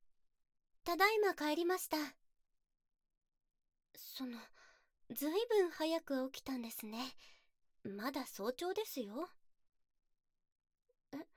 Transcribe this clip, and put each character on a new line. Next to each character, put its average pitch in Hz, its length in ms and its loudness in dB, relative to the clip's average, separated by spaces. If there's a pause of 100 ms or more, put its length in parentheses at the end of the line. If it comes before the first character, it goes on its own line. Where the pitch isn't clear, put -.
(840)
た 339 120 2
だ 403 160 8
い 440 60 4
ま 392 160 6
帰 302 220 0
り 339 80 2
ま 359 140 4
し - 120 -4
た。 311 60 0 (2000)
そ - 280 -10
の、 240 140 -6 (720)
ず 269 180 -2
い 311 40 -2 (180)
ぶ 415 140 8
ん 339 60 0
早 320 300 0
く 269 300 -2
起 - 120 -12
き - 20 -16
た 269 80 -4
ん 247 100 -2
で 226 80 -6
す - 160 -10
ね。 240 260 -8 (720)
ま 208 300 -4
だ 277 120 -2
早 214 280 -4
朝 349 200 -2
で 427 140 -2
す - 140 -8
よ。 226 280 -6 (1800)
え、 277 60 -12 (200)